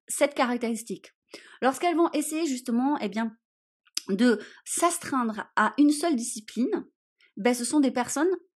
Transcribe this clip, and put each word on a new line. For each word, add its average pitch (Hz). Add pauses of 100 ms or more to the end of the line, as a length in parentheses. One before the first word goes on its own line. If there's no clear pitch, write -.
cette 285
caractéristique. 233 (460)
Lorsqu'elles 302
vont 339
essayer 302
justement, 254
eh 208
bien, 220 (760)
de 214 (260)
s'astreindre 254 (100)
à 214
une 294
seule 311
discipline, 240 (520)
ben, 233
ce 247
sont 302
des 262
personnes 269 (280)